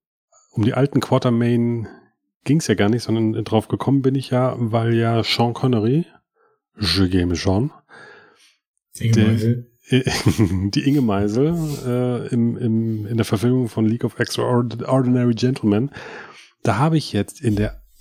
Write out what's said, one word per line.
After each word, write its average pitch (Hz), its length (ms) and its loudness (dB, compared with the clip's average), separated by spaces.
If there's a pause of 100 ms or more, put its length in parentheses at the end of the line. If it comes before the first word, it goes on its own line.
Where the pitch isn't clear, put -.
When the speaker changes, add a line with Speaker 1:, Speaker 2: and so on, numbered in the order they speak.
(520)
Speaker 1:
Um 110 120 0
die 127 100 2
alten 135 260 2
Quatermain 120 880 0 (560)
ging's 156 220 0
ja 110 80 2
gar 101 140 2
nicht, 117 160 0
sondern 110 400 -2
drauf 110 240 0
gekommen 135 340 0
bin 131 140 0
ich 131 140 -6
ja, 127 280 0
weil 117 360 0
ja 117 300 2
Sean 120 300 0
Connery, 127 520 0 (720)
Je 92 300 0
Game 90 260 0
Sean, 101 360 0 (1300)
Speaker 2:
Inge 113 140 0
Speaker 1:
der 110 160 6
Speaker 2:
Meisel. 113 420 0 (200)
Speaker 1:
<laughs> 101 800 2
die 143 180 -2
Inge 143 140 2
Meisel, 107 520 2 (320)
äh, 123 480 -2
im, 117 220 0
im, 113 500 -2
in 117 100 -4
der 110 100 0
Verfilmung 120 420 0
von 110 180 -2
League 117 180 0
of - 140 -6
Extraordinary 123 1160 0
Gentlemen. 120 560 0 (720)
Da 104 160 0
habe 160 200 2
ich - 140 -6
jetzt - 280 -4
in 107 160 0
der 104 260 -4 (180)